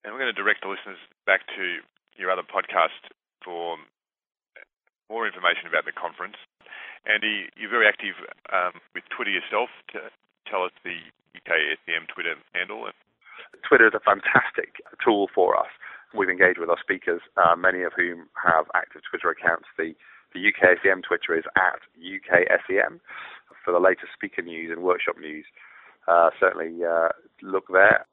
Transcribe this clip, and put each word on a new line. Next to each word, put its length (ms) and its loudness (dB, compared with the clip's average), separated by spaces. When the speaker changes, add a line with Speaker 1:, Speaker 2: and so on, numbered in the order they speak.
Speaker 1:
And 80 -14
we're 80 -12
gonna 160 -4
direct 260 -2
the 60 -10
listeners 320 -12
back 220 2
to 240 -6
your 140 -4
other 140 -2
podcast 640 -2
for 320 -8
more 160 -4
information 420 -2
about 160 0
the 80 -10
conference. 440 -12
Andy, 520 -2
you're 120 -12
very 160 2
active, 320 2
um, 320 -2
with 160 -14
Twitter 180 -6
yourself. 380 -2
T-, 80 -12
tell 160 -2
us 80 -8
the 120 -10
U 80 -20
K 80 -4
S 120 -4
C 80 -6
M 160 -6
Twitter 240 -8
handle. 320 -8
Speaker 2:
Twitter 180 8
is 60 6
a 80 -4
fantastic 800 0
tool 240 2
for 280 2
us. 120 -2
We've 160 0
engaged 240 4
with 160 -2
our 80 0
speakers, 400 -4
uh, 200 6
many 280 0
of 80 -4
whom 360 -4
have 320 2
active 320 -6
Twitter 240 -4
accounts. 480 -2
The, 160 -6
the 80 -12
U 160 2
K 160 6
S 80 4
C 80 2
M 160 0
Twitter 320 -2
is 80 -2
at 280 0
U 240 -12
K 240 4
S 200 2
C 120 0
M. 200 -2
For 80 0
the 120 4
latest 320 2
speaker 240 -8
news 320 -10
and 80 -8
workshop 400 0
news, 240 -12
uh, 320 6
certainly, 440 0
uh, 280 0
look 240 -4
there. 440 4